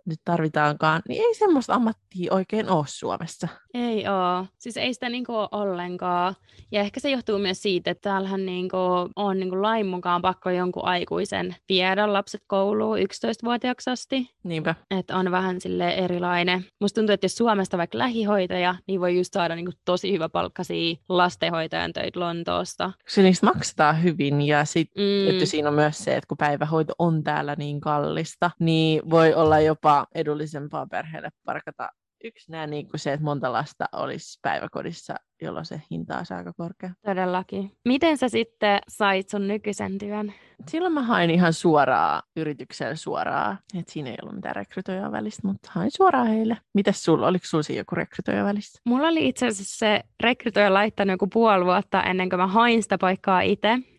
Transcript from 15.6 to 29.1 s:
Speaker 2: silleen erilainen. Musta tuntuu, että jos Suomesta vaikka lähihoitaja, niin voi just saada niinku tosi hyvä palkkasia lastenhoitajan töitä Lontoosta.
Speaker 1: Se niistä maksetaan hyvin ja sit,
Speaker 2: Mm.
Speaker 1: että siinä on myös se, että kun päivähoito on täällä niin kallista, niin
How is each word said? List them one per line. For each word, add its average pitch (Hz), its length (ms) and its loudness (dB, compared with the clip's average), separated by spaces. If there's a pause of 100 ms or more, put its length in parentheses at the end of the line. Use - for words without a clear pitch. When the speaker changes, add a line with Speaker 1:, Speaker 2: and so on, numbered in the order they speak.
Speaker 2:
silleen 180 440 -2
erilainen. 175 600 0 (160)
Musta 202 200 0
tuntuu, 214 140 4
että 190 100 0
jos 185 120 -2
Suomesta 202 420 0
vaikka 175 200 -4
lähihoitaja, 202 760 0 (120)
niin 190 140 -2
voi 180 160 2
just 180 160 0
saada 170 240 0
niinku 175 160 -8 (120)
tosi 180 280 0
hyvä 160 160 0
palkkasia 170 680 -4 (140)
lastenhoitajan 170 840 -2
töitä - 280 -6
Lontoosta. 175 720 -4 (160)
Speaker 1:
Se - 140 4
niistä 185 240 6
maksetaan 160 560 2
hyvin 147 400 2
ja 147 220 4
sit, 160 320 -2
Speaker 2:
Mm. 202 340 2
Speaker 1:
että 185 160 2
siinä 151 220 0
on 147 60 2
myös 151 300 2
se, 131 120 0
että - 120 -6
kun 151 80 -6
päivähoito 151 640 0
on 160 240 2
täällä 147 360 -4
niin 147 220 -6
kallista, 156 760 -2
niin 160 520 2